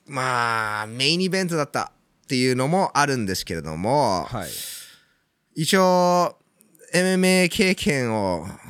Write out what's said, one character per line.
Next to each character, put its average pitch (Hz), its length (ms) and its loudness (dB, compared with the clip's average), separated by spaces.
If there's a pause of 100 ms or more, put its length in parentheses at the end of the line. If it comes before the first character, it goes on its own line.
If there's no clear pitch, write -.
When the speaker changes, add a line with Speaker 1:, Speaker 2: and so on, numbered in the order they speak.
Speaker 1:
ま 117 760 0
あ、 110 60 -8
メ 127 220 -2
イ 170 80 0
ン 185 40 0
イ 185 80 0
ベ 190 140 -2
ン 180 40 -4
ト 165 80 -4
だ 147 80 0
っ - 80 -10
た - 220 -6 (320)
っ - 20 -20
て 139 80 -2
い 127 160 2
う 123 40 2
の 127 120 0
も 180 300 0
あ 143 80 4
る 135 120 0
ん 110 80 -2
で 92 100 -2
す - 100 -8
け 92 80 -6
れ 82 80 -4
ど 78 160 -8
も、 104 480 0
Speaker 2:
は 104 200 -8
い。 - 40 -12 (1040)
Speaker 1:
一 160 220 0
応、 180 640 2 (540)
エ 180 80 4
ム 185 80 2
エ 185 80 2
ム 185 80 4
エ 185 200 6
ー 170 40 2
経 185 260 2
験 127 380 0
を、 92 340 -2 (220)